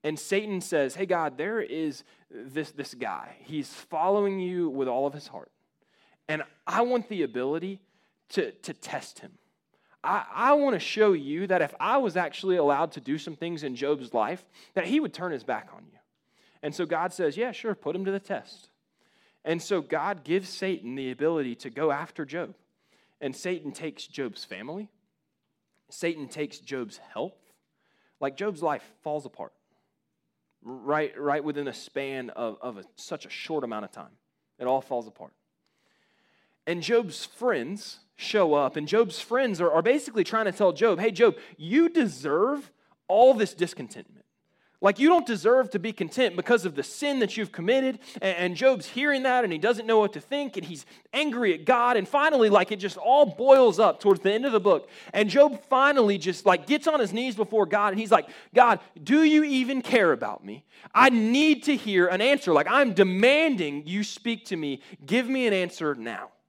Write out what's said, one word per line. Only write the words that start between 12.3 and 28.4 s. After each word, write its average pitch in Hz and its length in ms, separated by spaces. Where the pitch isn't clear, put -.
allowed 147 360
to 147 80
do 135 160
some 151 180
things 165 280
in 131 120
Job's 135 380
life, 123 320
that 175 120
he 247 140
would 294 140
turn 175 180
his 131 120
back 110 300
on 90 120
you." - 120
And 147 140
so 180 100
God 170 280
says, 156 240
"Yeah, 233 160
sure, 214 220
put 156 200
him 190 80
to 190 80
the 196 80
test." - 520
And 165 160
so 190 180
God 151 460
gives 185 240
Satan 135 460
the 131 160
ability 139 440
to 131 140
go 143 220
after 151 340
Job. 156 300
And 139 120
Satan 156 380
takes 156 340
Job's 123 380
family. 147 460
Satan 160 380
takes 151 320
Job's 123 400
health. 143 240
Like, 139 160
Job's 185 280